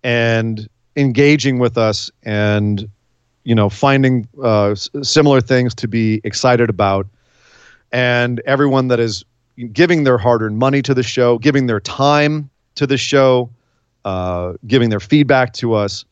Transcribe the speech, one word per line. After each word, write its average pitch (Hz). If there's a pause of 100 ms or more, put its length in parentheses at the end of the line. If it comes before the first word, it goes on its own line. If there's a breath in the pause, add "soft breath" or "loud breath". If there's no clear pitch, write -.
and 113 (300)
engaging 139
with 120
us, 110 (120)
and, 104 (560)
you 117
know, 104
finding, 135 (160)
uh, 104
s-, - (120)
similar 143
things 123
to -
be 110
excited 120
about, 98 (880 soft breath)
and 120
everyone 135
that 120
is 113 (480)
giving 165
their 127
hard-earned 110
money 135
to 135
the 127
show, 120
giving 135
their 110
time 147 (260)
to 147
the 135
show, 127 (560)
uh, 90 (120)
giving 120
their 104
feedback 131
to 113
us. 104